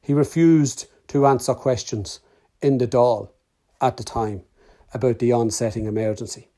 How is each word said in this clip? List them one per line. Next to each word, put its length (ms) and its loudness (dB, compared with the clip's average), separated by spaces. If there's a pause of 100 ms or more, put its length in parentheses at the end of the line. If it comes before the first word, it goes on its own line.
He 140 -2
refused 720 2 (220)
to 180 2
answer 280 2
questions 680 -4 (420)
in 160 2
the 80 2
Dáil 440 2 (500)
at 160 0
the 80 -10
time 380 -6 (500)
about 260 0
the 140 2
onsetting 540 -2
emergency. 720 -6